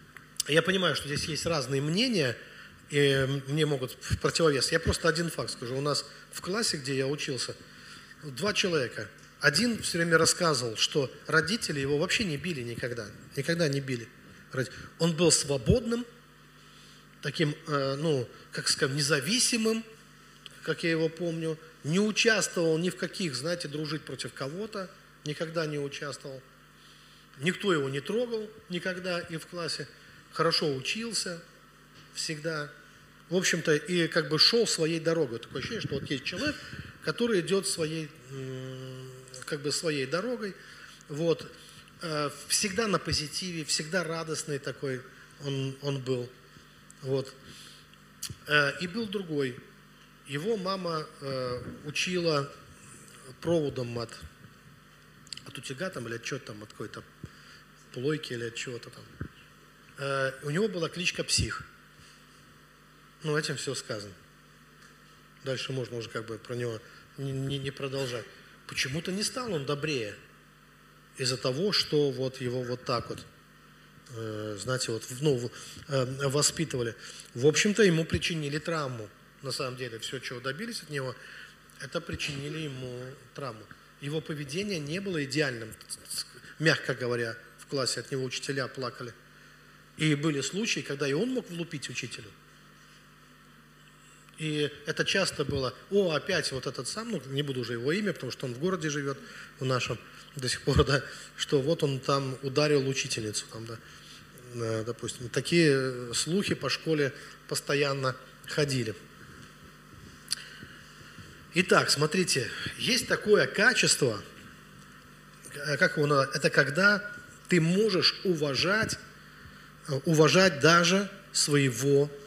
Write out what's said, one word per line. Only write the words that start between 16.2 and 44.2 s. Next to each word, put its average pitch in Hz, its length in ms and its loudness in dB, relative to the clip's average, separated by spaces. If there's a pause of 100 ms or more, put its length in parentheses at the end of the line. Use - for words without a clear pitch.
таким, 147 320 0 (120)
э, 139 280 0
ну, 143 340 0 (220)
как - 180 -2
скажем, 135 260 2
независимым, 220 880 2 (800)
как 156 220 -4
я 165 80 4
его 160 180 2
помню, 160 480 -4 (260)
не 160 160 2
участвовал 202 800 4
ни 175 140 2
в - 40 -4
каких, 170 400 -4
знаете, 160 320 -4
дружить 151 360 -4
против 131 300 -8
кого-то, 185 580 -8 (340)
никогда 160 400 -2
не 151 140 -4
участвовал. 139 600 -8 (1000)
Никто 185 340 2
его 139 160 2
не 139 100 -4
трогал 220 480 -2 (220)
никогда 180 500 -4
и 165 180 -8
в 151 100 -10
классе. 170 400 -6 (460)
Хорошо 160 420 4
учился 185 640 -4 (720)
всегда. 151 560 -4 (600)
В 170 60 2
общем-то, 170 400 4
и 165 320 2
как 156 220 2
бы 151 80 2
шел 226 300 6
своей 160 320 2
дорогой. 151 400 2
Такое - 200 -10
ощущение, 196 220 -6
что - 140 -2
вот 139 160 -4
есть 135 120 -2
человек, 254 320 -4 (480)
который 220 380 2
идет 185 260 2
своей, 156 420 -2 (200)
м, 131 840 -10 (360)
как 151 140 -4
бы 143 100 -2
своей 147 340 0
дорогой. 196 500 -2 (540)
Вот. 156 420 0 (500)
Э, 151 280 -2 (180)
всегда 214 400 2
на 180 120 4
позитиве, 160 640 -4
всегда 165 400 0
радостный 156 560 -4